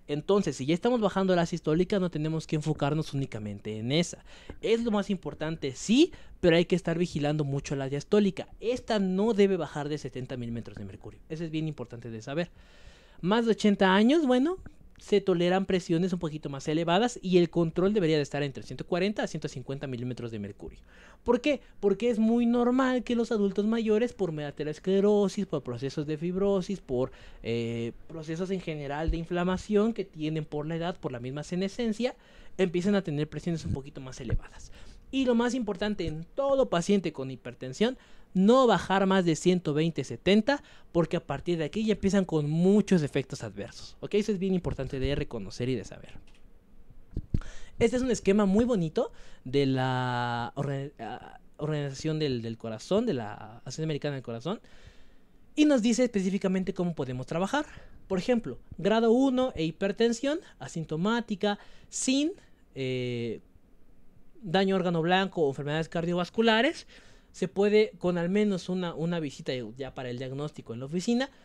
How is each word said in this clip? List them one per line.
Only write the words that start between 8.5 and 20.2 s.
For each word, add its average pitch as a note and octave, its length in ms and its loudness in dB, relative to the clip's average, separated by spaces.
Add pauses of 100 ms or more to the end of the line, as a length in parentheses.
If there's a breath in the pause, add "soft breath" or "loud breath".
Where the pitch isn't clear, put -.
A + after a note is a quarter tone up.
Esta A#3 400 -2
no G3 340 2
debe G3 240 4
bajar D3 320 -4
de D3 100 -4
setenta B2+ 380 -8
milímetros A#2 400 -8
de G#2 80 -10
mercurio. G2+ 440 -16
Eso D#3+ 160 -8
es D#3 80 -8
bien D#3 160 -2
importante A#2+ 420 -10
de A2 100 -10
saber. D3 300 -4 (720 soft breath)
Más A3+ 260 2
de A3+ 60 6
ochenta G3 420 4
años, C4 320 6
bueno, C4+ 320 2 (400)
se - 220 2
toleran F#3 460 2
presiones F3+ 480 0
un F3+ 40 -2
poquito D3+ 300 -8
más C#3 200 -8
elevadas E3+ 520 2
y F#3 160 2
el F3 140 6
control E3+ 420 2
debería E3 240 2
de D3 60 4
estar C#3+ 200 -4
entre C3 200 -6
ciento C3 240 -10
cuarenta G3 360 0
a G#3+ 40 -2
ciento D#3 200 -6
cincuenta C3+ 400 -8
milímetros A#2+ 440 -6